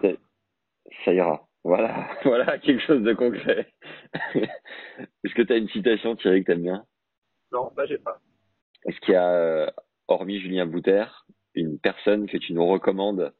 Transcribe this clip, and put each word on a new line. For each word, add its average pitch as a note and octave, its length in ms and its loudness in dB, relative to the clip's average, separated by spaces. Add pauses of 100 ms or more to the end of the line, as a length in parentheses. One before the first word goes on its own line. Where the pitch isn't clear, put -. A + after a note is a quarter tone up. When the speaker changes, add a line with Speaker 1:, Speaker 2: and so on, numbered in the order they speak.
Speaker 1:
t'as, F2+ 60 0 (880)
ça F2+ 100 2
ira. E2+ 280 2 (220)
Voilà, G#2 520 0
<laughs> - 100 -12
voilà, C3 340 2
quelque B2+ 260 2
chose C#3+ 160 4
de A2+ 120 2
concret. A#2 600 -2 (400)
<laughs> - 220 -6
Est-ce - 1000 -8
que - 80 2
t'as A#2 160 2
une A2 120 -2
citation, A2+ 460 0
Thierry, F#2+ 280 4
que F2+ 80 2
t'aimes F2 100 0
bien ? F2+ 240 -4 (680)
Speaker 2:
Non, B2+ 240 -6
ça, C#3 120 -2
j'ai D3 100 -6
pas. - 220 -10 (640)
Speaker 1:
Est-ce - 140 -8
qu'il G2 160 2
y - 20 4
a, F2+ 140 2
euh, E2 360 0 (400)
hormis F#2 320 0
Julien F#2 280 -2
Bouter, F#2+ 380 2 (500)
une D#2+ 240 -4
personne G#2 480 0
que F#2 100 -4
tu - 160 -8
nous E2+ 140 2
recommandes F#2+ 720 0